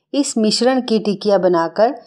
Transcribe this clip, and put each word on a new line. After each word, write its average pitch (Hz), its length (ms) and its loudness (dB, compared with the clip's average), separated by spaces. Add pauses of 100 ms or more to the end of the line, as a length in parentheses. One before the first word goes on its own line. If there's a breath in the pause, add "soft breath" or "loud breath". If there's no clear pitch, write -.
(120)
इस 277 260 -2
मिश्रण 233 440 0
की 220 180 0
टिकिया 202 380 0
बनाकर 180 560 0 (120 loud breath)